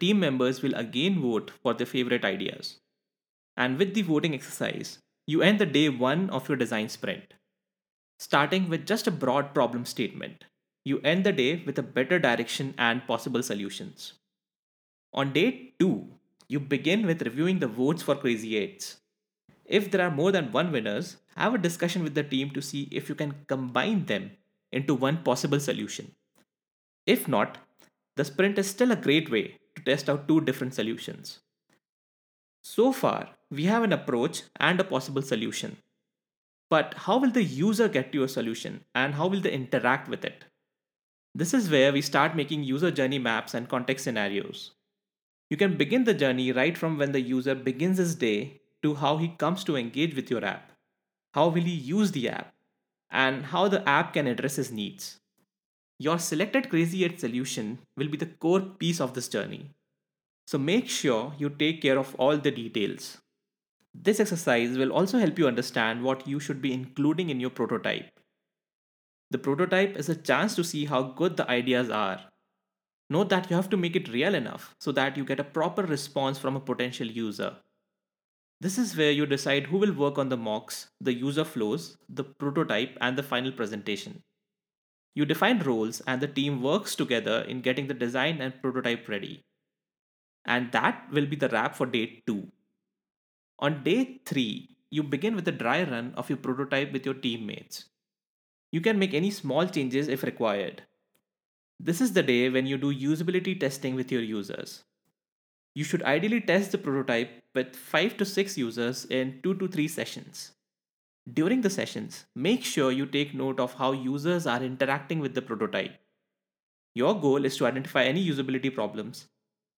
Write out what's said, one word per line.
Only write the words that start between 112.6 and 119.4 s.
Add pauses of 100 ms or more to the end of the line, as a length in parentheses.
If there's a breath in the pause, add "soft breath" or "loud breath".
sure
you
take
note
of
how
users
are
interacting
with
the
prototype. (960)
Your
goal
is
to
identify
any
usability
problems, (500)